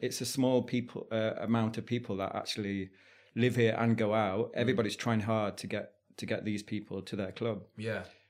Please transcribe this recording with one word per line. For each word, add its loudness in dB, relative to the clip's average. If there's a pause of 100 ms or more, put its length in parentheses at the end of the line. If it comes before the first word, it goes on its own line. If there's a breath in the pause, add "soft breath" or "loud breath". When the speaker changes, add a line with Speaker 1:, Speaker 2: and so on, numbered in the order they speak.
Speaker 1:
it's -4
a -4
small 2
people, -4
uh, 0
amount 2
of -6
people -2
that -2
actually -4 (440 soft breath)
live 4
here 6
and 4
go 2
out. 2
Speaker 2:
Mm. -6
Speaker 1:
Everybody's 2
trying 2
hard 0
to -10
get, -6 (240)
to -8
get -2
these -2
people -6
to -10
their -4
club. -4 (140)
Speaker 2:
Yeah. -4 (260 soft breath)